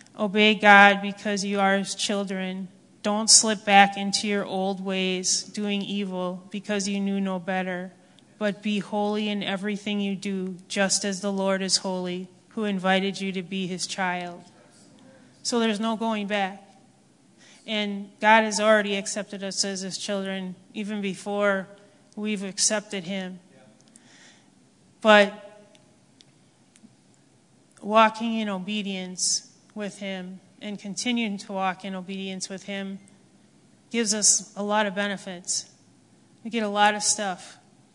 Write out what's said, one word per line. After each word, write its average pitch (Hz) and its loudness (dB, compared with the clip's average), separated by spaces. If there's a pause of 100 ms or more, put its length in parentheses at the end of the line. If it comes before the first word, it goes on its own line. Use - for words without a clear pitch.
(180)
"Obey 214 4
God 202 10
because 202 -4
you 202 -2
are 196 4
his 196 -2
children. 190 -4 (340)
Don't 214 0
slip 214 4
back 196 8
into 202 -2
your 202 -2
old 190 -4
ways, 185 -2
doing 202 -4
evil 185 -6
because 202 -4
you 196 -2
knew 196 -2
no 190 -4
better." 185 -6 (460)
But 202 -2
be 208 0
holy 208 -2
in 208 -4
everything 202 -4
you 196 -2
do, 190 -6 (120)
just 196 0
as 196 -4
the 202 -4
Lord 190 0
is 185 0
holy, 180 -6 (220)
who 220 -4
invited 190 0
you 196 -4
to 185 -6
be 185 -6
his 175 -6
child. 180 -6 (1000)
So 240 0
there's 220 0
no 226 -2
going 220 -2
back. 196 -2 (1040)
And 202 -4 (100)
God 220 8
has 208 -2
already 208 4
accepted 196 -6
us 196 -4
as 196 -6
his 190 -8
children, 190 -6 (200)
even 208 -6
before 196 -2 (480)
we've 214 -4
accepted 202 -2
him. 185 -8 (1600)
But 208 6 (2500)
walking 220 2
in 214 -4
obedience 190 -4 (240)
with 208 -8
him 185 -10 (220)
and 208 -8
continuing 220 -2
to 196 -12
walk 190 -4
in 196 -8
obedience 190 -8
with 190 -12
him 196 -8 (920)
gives 226 0
us 202 0
a 196 -6
lot 208 2
of 190 -4
benefits. 190 -6 (720)
We 226 -12
get 220 -2
a 208 -2
lot 208 4
of 202 -6
stuff. - -4 (360)